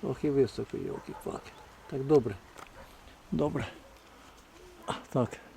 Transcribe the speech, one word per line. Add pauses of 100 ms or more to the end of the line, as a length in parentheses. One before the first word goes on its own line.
Ох
і
високо,
йолки-палки. (380)
Так,
добре. (960)
Добре. (1400)
Так. (200)